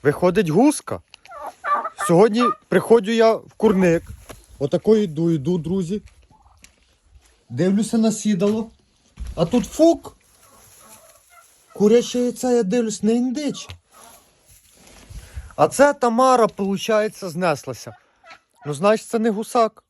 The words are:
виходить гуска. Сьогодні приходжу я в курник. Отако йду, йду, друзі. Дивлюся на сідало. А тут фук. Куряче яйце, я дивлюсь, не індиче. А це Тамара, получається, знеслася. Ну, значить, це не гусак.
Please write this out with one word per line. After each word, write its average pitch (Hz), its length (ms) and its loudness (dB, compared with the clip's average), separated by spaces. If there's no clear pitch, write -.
виходить 180 460 0
гуска. 190 540 0
Сьогодні 214 360 4
приходжу 202 440 2
я 226 200 4
в - 240 -8
курник. 185 460 2
Отако 175 380 0
йду, 170 340 -2
йду, 165 280 -2
друзі. 180 440 -6
Дивлюся 196 480 0
на 220 140 2
сідало. 208 580 -2
А 165 100 0
тут 233 200 0
фук. - 520 0
Куряче 233 440 2
яйце, 247 380 -2
я 240 60 2
дивлюсь, 214 400 -4
не 220 120 0
індиче. 254 540 -6
А 147 120 2
це 285 260 2
Тамара, 247 540 2
получається, 202 800 -4
знеслася. 156 680 -6
Ну, 147 80 -8
значить, 202 340 0
це 226 100 -4
не 220 120 0
гусак. 220 600 -2